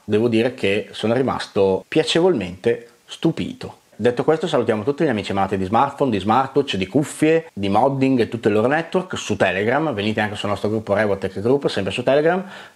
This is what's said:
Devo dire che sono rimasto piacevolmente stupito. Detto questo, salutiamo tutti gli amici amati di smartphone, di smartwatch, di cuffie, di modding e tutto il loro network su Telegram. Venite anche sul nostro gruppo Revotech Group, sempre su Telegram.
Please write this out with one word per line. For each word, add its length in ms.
Devo 240
dire 260
che 380
sono 220
rimasto 760
piacevolmente 1000
stupito. 760
Detto 280
questo, 240
salutiamo 360
tutti 200
gli 60
amici 220
amati 260
di 80
smartphone, 440
di 100
smartwatch, 560
di 120
cuffie, 680
di 160
modding 500
e 80
tutto 200
il 60
loro 140
network 500
su 180
Telegram. 580
Venite 260
anche 160
sul 140
nostro 200
gruppo 240
Revotech 460
Group, 280
sempre 240
su 100
Telegram. 420